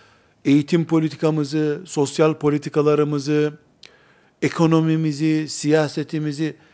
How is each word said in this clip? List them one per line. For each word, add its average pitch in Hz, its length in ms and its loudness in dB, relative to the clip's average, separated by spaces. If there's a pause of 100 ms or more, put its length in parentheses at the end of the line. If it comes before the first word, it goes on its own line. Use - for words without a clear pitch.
(440)
eğitim 147 420 2
politikamızı, 156 1000 -2
sosyal 156 480 0
politikalarımızı, 147 1200 0 (840)
ekonomimizi, 160 1040 0
siyasetimizi 151 1080 -2 (180)